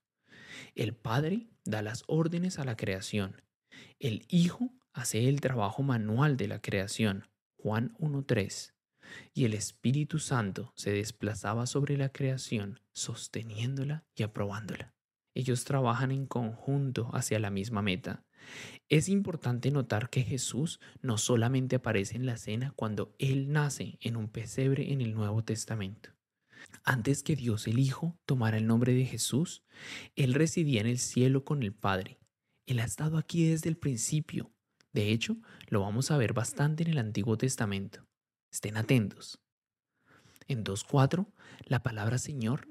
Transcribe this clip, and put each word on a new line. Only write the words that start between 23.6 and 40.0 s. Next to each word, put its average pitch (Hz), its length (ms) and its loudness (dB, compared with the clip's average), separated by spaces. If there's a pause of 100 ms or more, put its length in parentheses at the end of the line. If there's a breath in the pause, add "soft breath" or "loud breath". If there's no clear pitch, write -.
en 117 160 -2
un 110 140 -2
pesebre 135 640 0
en 139 80 0
el 113 120 -2
Nuevo 110 300 0
Testamento. 107 680 -6 (720 loud breath)
Antes 131 380 2
que 160 120 0
Dios 120 320 -2
el 113 120 2
Hijo 135 460 0
tomara 113 320 2
el 110 100 2
nombre 120 260 6
de 127 120 4
Jesús, - 580 -2 (520 loud breath)
Él 127 180 4
residía 147 480 4
en 110 60 2
el 123 100 2
cielo 131 460 4
con 147 180 -2
el 101 120 -2
Padre. 95 460 -2 (460)
Él 127 140 0
ha 113 60 0
estado 156 320 -2
aquí 165 300 2
desde 160 220 2
el 160 80 -2
principio. - 720 -2 (400)
De 107 200 2
hecho, 117 260 0 (300 loud breath)
lo 104 140 2
vamos 104 300 0
a 156 60 4
ver 110 160 4
bastante 147 500 0
en 165 60 0
el 156 80 2
Antiguo 110 400 0
Testamento. 101 720 -2 (440)
Estén 104 260 -6
atentos. 113 640 2 (1080 soft breath)